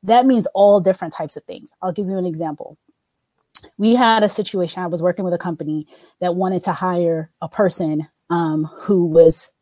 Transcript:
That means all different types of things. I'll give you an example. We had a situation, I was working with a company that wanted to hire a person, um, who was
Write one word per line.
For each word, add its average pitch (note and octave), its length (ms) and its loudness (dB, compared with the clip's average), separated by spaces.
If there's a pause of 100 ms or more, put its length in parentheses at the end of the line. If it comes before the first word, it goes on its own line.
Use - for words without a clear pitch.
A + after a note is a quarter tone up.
That A#3+ 220 4
means B3+ 220 4
all G3+ 340 6
different F3 320 -2
types D#3 240 -10
of - 80 -20
things. - 360 -18
I'll F#3 120 -4
give G3 140 -4
you F#3+ 100 -4
an F#3 80 -4
example. D#3 520 -8 (1000)
We A3 180 2
had A3+ 280 4
a G#3 60 2
situation, F#3 540 -6
I F3+ 40 -6
was E3 140 -4
working F3+ 220 0
with F3+ 100 -2
a F3 40 -4
company D#3 500 -6 (320)
that F3+ 160 -2
wanted F#3 280 -2
to F#3 100 -2
hire E3+ 580 -2 (100)
a E3 60 -10
person, D#3+ 580 -2 (240)
um, D#3+ 360 -2
who F3+ 400 0
was E3 440 4 (120)